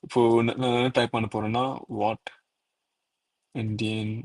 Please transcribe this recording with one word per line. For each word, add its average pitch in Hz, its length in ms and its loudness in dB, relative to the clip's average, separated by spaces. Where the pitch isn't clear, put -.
இப்போ - 180 2
ந-, 117 160 0
நான் 123 200 0
என்ன 123 160 2
டைப் 120 220 2
பண்ண 110 140 0
போறேன்னா, 110 360 -2
"What 107 260 -2
Indian 110 540 -4